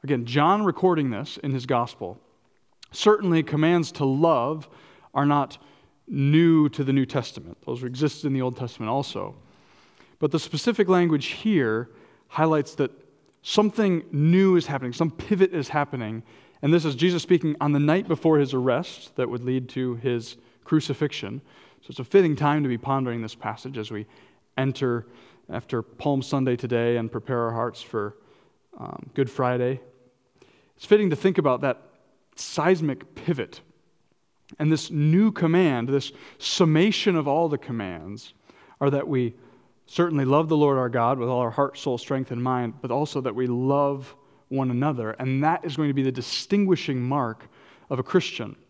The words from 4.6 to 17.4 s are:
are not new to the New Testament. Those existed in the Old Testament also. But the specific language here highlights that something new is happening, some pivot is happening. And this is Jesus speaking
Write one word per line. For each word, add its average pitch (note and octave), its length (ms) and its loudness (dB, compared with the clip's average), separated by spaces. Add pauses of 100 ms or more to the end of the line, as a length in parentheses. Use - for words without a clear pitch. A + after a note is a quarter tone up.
are C#3+ 120 2
not C#3+ 320 0 (500)
new D#3 600 4
to D3 140 -4
the C3+ 100 0
New C3+ 120 2
Testament. - 600 -8
Those B2+ 180 -6
existed C3+ 440 -4
in C3+ 60 0
the C3+ 80 0
Old B2+ 160 -4
Testament A2+ 320 -8
also. G#2+ 460 -6 (840)
But D3 120 2
the D#3+ 80 0
specific G3 480 0
language F3 400 2
here B2 640 0 (380)
highlights D#3 480 0
that C3+ 160 -2 (500)
something G3+ 680 2
new F3+ 440 4
is E3 120 0
happening, C3 260 -6
some D#3+ 180 -2
pivot F#3 420 0
is D3+ 160 -4
happening. A#2 540 -4 (380)
And D3+ 120 4
this E3 120 2
is C#3+ 100 -2
Jesus F3 260 2
speaking D#3+ 380 2